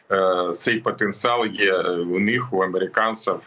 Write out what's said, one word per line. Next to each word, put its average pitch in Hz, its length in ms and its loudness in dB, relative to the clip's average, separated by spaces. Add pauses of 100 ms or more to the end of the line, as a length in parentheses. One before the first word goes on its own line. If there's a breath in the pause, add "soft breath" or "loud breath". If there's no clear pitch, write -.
(120)
е, 90 420 2
цей 113 240 0
потенціал 113 680 0
є, 98 260 2
е, 90 180 2
у 87 280 0
них, 117 340 0
у 95 100 2
американців, 92 840 -2